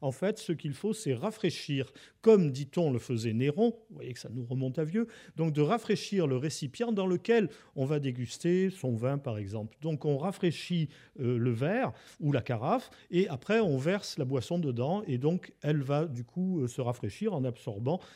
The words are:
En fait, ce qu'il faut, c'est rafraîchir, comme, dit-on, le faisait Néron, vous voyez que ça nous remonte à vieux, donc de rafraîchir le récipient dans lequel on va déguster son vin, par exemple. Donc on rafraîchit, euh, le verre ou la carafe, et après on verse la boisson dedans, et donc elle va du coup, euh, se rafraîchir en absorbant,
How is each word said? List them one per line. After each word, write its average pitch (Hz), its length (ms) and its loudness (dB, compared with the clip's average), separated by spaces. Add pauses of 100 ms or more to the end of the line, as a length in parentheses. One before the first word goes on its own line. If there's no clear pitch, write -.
En 135 120 -2
fait, 196 260 -2
ce - 140 -4
qu'il 151 200 -4
faut, 208 220 -4
c'est 147 180 -2
rafraîchir, 139 800 -2 (300)
comme, 202 280 8
dit-on, 147 400 0
le 120 80 2
faisait 117 360 -2
Néron, 147 400 2 (160)
vous 165 60 -18
voyez 127 180 -12
que - 40 -14
ça - 120 -14
nous 123 160 -8
remonte 131 320 -2
à 160 60 0
vieux, 220 240 -2 (280)
donc 160 160 0
de 147 80 2
rafraîchir 196 680 2
le 131 120 2
récipient 156 520 -4
dans 196 160 0
lequel 185 440 4 (240)
on 135 100 0
va 147 160 2
déguster 147 680 0
son 127 240 -2
vin, 131 240 0
par 127 180 -4
exemple. 107 460 -8
Donc 156 240 -4
on 147 100 4
rafraîchit, 170 720 0 (320)
euh, 123 160 2
le 120 140 2
verre 165 420 0 (280)
ou 147 120 2
la 139 80 4
carafe, 135 480 -2 (220)
et 190 180 2
après 202 320 0
on 165 160 2
verse 175 400 -2
la 151 80 -2
boisson 135 340 -2
dedans, 147 480 0
et 127 120 0
donc 156 420 0
elle 147 220 0
va 143 240 0
du 123 180 -8
coup, 180 380 -2
euh, 123 40 2
se 120 140 -6
rafraîchir 120 540 -4
en 131 100 -2
absorbant, 123 560 -2 (160)